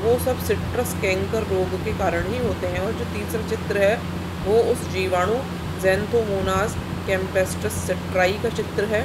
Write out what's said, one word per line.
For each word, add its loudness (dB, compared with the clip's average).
वो 4
सब 0
सिट्रस -2
कैंकर 0
रोग 0
के -2
कारण 0
ही -2
होते -2
हैं। -2
और -2
जो -4
तीसरा -4
चित्र -2
है 4
वो 4
उस 0
जीवाणु 2
Xanthomonas 2
campestris 0
citri 2
का 2
चित्र -2
है 0